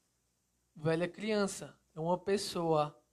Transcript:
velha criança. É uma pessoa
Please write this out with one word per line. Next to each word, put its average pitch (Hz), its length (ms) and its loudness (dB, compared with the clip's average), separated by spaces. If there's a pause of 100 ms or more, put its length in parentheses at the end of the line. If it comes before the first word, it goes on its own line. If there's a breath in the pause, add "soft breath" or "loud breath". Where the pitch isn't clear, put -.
(760)
velha 160 320 2
criança. 196 720 -2 (160)
É 160 60 -10
uma 170 160 2
pessoa 170 840 0 (140)